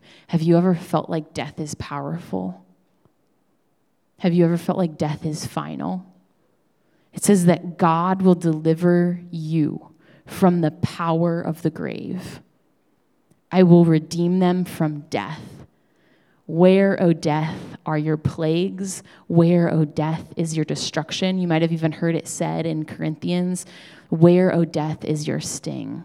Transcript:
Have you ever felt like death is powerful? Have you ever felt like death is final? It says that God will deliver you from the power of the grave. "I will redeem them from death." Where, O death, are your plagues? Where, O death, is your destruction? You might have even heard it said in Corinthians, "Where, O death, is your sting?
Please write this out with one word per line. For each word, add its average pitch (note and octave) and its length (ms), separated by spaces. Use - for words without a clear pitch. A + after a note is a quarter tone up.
Have D#3+ 160
you E3+ 120
ever F3+ 200
felt - 340
like D#3+ 240
death D3 260
is D3+ 140
powerful? D#3 880
Have F3 140
you F3 120
ever E3+ 100
felt E3+ 220
like E3+ 180
death D3+ 300
is D#3 220
final? E3 580
It - 120
says F#3 240
that F3 320
God F3+ 420
will F#3 140
deliver E3+ 840
you D#3 560
from F3 340
the D#3 100
power E3+ 680
of - 220
the D#3 80
grave. - 680
"I F#3 120
will F3 200
redeem E3+ 540
them F3+ 260
from D3+ 460
death." A#2+ 320
Where, F#3 560
O E3+ 120
death, D#3+ 720
are D#3 120
your D#3 200
plagues? F#3 840
Where, E3+ 460
O D#3+ 120
death, D#3 500
is D#3+ 220
your D3+ 80
destruction? D#3+ 760
You F3+ 80
might D#3+ 140
have E3 100
even D#3+ 220
heard E3 220
it - 120
said D#3+ 380
in D#3+ 180
Corinthians, F3 840
"Where, F3 440
O E3+ 120
death, D#3 400
is D3+ 200
your D3 140
sting? B2+ 640